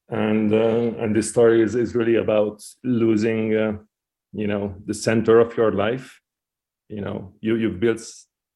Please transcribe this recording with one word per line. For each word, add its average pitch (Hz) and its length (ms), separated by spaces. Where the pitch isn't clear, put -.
And, 107 440
uh, 113 460
and 110 160
this 107 140
story 117 320
is, 107 140
is 117 200
really 117 200
about 107 480
losing, 113 720
uh, 107 220
you 104 140
know, 101 280
the 104 80
center 113 460
of 117 180
your 110 140
life. 107 500
You 104 120
know, 101 400
you, 110 140
you've 104 240
built, 113 220